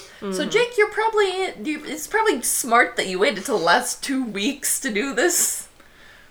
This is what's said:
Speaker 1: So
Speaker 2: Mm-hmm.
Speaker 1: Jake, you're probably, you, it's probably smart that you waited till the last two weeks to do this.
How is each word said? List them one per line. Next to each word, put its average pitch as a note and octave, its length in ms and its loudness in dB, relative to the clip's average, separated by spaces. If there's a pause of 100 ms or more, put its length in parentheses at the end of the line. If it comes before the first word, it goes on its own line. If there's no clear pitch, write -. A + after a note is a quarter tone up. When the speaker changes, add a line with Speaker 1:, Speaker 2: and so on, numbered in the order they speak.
(200)
Speaker 1:
So G#3+ 60 -10
Speaker 2:
Mm-hmm. G3 240 -2
Speaker 1:
Jake, A#4+ 260 2
you're G#4 140 4
probably, G#4+ 400 2 (400)
you, D4 160 -6
it's D#4 220 -8
probably G4+ 340 2
smart B3 540 2
that - 100 -2
you F#3 140 -2
waited G3+ 260 0
till A#3+ 120 0
the D#3+ 60 0
last F3+ 380 2
two C4+ 220 -2
weeks G#3 560 -2
to C4+ 120 -4
do A#3 220 -2
this. - 540 0 (640)